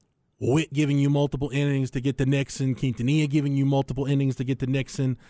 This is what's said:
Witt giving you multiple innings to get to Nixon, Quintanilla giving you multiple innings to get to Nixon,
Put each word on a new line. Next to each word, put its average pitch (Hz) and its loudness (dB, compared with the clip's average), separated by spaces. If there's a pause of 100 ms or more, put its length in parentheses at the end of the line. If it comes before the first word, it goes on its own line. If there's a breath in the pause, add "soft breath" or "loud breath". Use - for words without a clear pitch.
(400 soft breath)
Witt 135 0
giving 143 2
you 143 4
multiple 143 0
innings 139 0
to 131 -4
get 131 0
to 135 0
Nixon, 135 0
Quintanilla 139 0
giving 143 0
you 139 2
multiple 139 0
innings 135 2
to 135 -2
get 127 -2
to 135 -4
Nixon, 131 -2 (120)